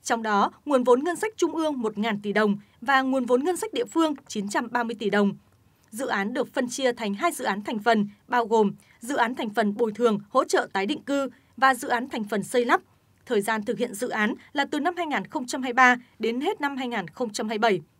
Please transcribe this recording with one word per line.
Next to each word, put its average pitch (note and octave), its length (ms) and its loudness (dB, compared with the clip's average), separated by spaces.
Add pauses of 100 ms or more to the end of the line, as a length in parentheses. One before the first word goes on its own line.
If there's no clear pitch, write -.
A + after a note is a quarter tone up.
Trong A#3 200 -2
đó, G#3+ 280 2 (140)
nguồn C4+ 180 2
vốn B3 200 6
ngân E4+ 120 0
sách A4 220 -4
trung D4+ 180 0
ương D4+ 260 -2
một A3 160 -4
ngàn G#3 240 -2
tỷ G#3 120 -4
đồng G#3 240 2 (240)
và C4 200 4
nguồn C4 240 0
vốn B3 180 2
ngân F4 140 0
sách A4+ 160 -6
địa A#3+ 120 -2
phương D#4+ 280 0 (140)
chín G3+ 220 -6
trăm B3 220 -2
ba A#3+ 120 -2
mươi A#3 160 -6
tỷ G#3+ 100 0
đồng. G3+ 220 4 (580)
Dự A#3+ 180 -6
án G#3+ 260 -2
được B3+ 200 -4
phân B3 160 -2
chia B3+ 240 0
thành A3 200 -4
hai E4 180 -2
dự C4 140 -8
án G#3 180 -2
thành A3 160 -4
phần, G#3+ 280 4 (200)
bao A#3+ 180 0
gồm G#3+ 260 4 (280)
dự C4 160 -6
án A#3+ 200 0
thành B3+ 140 -4
phần G#3 280 0
bồi A#3 140 0
thường, G#3+ 280 2 (100)
hỗ C4+ 140 2
trợ - 300 0
tái G3 120 -2
định C#4+ 160 -4
cư C#4 280 -2 (280)
và C4 180 4
dự C4+ 120 -8
án A#3+ 220 -2
thành A#3 140 -6
phần G3+ 200 -2
xây B3 220 0
lắp. C#4 160 2 (440)
Thời A3 160 0
gian A3 220 -2
thực G#3+ 140 -4
hiện G3 160 -4
dự A#3+ 160 -6
án A3 240 -2 (200)
là C#4+ 180 0
từ D4+ 80 -2
năm E4+ 180 -2
hai F4 80 -4
nghìn C4 200 -4
không C4+ 220 -8
trăm C4+ 140 -6
hai B3+ 80 -4
mươi A#3 60 -4
ba B3 200 6 (240)
đến A#3 220 -2
hết G4+ 200 -2
năm C#4+ 160 -2
hai C4 100 -4
nghìn A3+ 200 -4
không A#3+ 220 -6
trăm G#3+ 200 -6
hai A3+ 80 -4
mươi A#3 120 2
bảy. F3 120 0 (180)